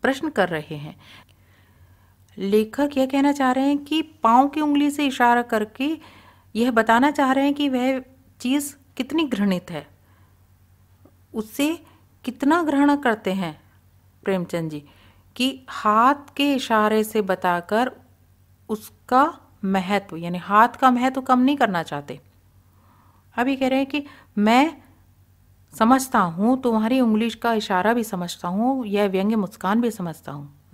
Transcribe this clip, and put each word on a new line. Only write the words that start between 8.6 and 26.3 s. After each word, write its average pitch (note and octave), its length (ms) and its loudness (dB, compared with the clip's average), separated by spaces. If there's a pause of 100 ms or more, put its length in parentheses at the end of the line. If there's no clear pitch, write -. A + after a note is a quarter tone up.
कितनी D4+ 280 -4
घृणित G3+ 460 -2
है, D3+ 160 -10 (1500)
उससे C#4+ 500 -4 (400)
कितना C#4+ 380 0
घृणा C#4+ 340 2
करते A3 360 -2
हैं F3 280 -6 (640)
प्रेमचंद F3 460 -4
जी, D3 120 -12 (540)
कि C4 320 -4
हाथ A#3+ 680 0
के C#4+ 180 2
इशारे A3 500 0
से A3 180 -2
बताकर F#3+ 680 -2 (760)
उसका C4 680 -2 (260)
महत्व, F#3+ 520 -2
यानी E3+ 220 -8
हाथ G#3 300 4
का B3+ 220 2
महत्व B3+ 300 0
कम B3+ 200 2
नहीं C4+ 160 2
करना G3+ 260 0
चाहते। C#3+ 380 -10 (1160)
अब B3 120 -2
ये C#4 80 -2
कह C4 120 -2
रहे C4 100 0
हैं C4+ 100 -2
कि C#4+ 160 -6 (340)
"मैं B3 440 2 (920)
समझता C4 440 4
हूँ, G3+ 440 0